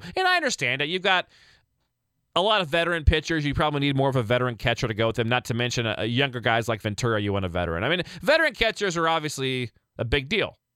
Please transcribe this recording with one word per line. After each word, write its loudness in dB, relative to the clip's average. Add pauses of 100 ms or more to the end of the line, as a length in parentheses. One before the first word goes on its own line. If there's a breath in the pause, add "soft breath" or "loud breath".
(160 loud breath)
and 0
I 2
understand -2
it. -2
You've -4
got 2 (1080 soft breath)
a 4
lot 4
of -2
veteran 0
pitchers. 2
You 0
probably 0
need 2
more 2
of 0
a 2
veteran 2
catcher -2
to -4
go 2
with 0
him, 0
not 0
to -2
mention, -2
uh, -2
younger 0
guys 2
like -2
Ventura, 0
you 0
want 0
a -2
veteran. -2
I 0
mean, 0 (220 loud breath)
veteran 2
catchers 0
are 2
obviously -2 (300)
a -2
big -2
deal, -2 (180)